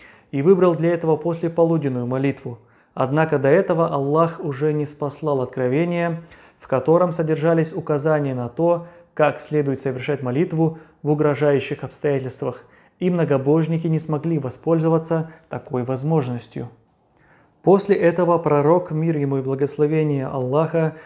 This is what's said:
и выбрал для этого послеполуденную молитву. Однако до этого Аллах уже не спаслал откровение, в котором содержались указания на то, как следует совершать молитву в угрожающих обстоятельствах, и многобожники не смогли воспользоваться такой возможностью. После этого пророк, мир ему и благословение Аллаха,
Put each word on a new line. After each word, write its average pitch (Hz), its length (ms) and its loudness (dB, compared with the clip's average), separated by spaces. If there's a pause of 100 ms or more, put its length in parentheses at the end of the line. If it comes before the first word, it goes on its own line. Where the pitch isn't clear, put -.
(320)
и 139 100 -2
выбрал 175 340 4
для 160 140 0
этого 170 260 0
послеполуденную 165 920 0
молитву. 131 540 -4 (340)
Однако 147 460 0
до 135 80 2
этого 165 400 2
Аллах 156 560 0
уже 151 300 -2
не 151 120 -2
спаслал 143 560 -4
откровение, 165 800 -2 (380)
в - 80 -20
котором 160 460 2
содержались 160 580 0
указания 147 640 -2
на 120 140 -6
то, 170 380 0 (260)
как 147 260 2
следует 139 400 -2
совершать 131 420 -4
молитву 160 580 0 (220)
в 147 100 0
угрожающих 143 760 0
обстоятельствах, 131 800 -4 (340)
и 180 100 0
многобожники 160 800 0
не 160 100 0
смогли 160 400 -2
воспользоваться 160 920 0 (180)
такой 127 320 -6
возможностью. 127 880 -4 (920)
После 196 320 4
этого 170 420 2
пророк, 160 540 2
мир 160 260 0
ему 139 220 -2
и - 20 -4
благословение 143 840 0
Аллаха, 156 800 0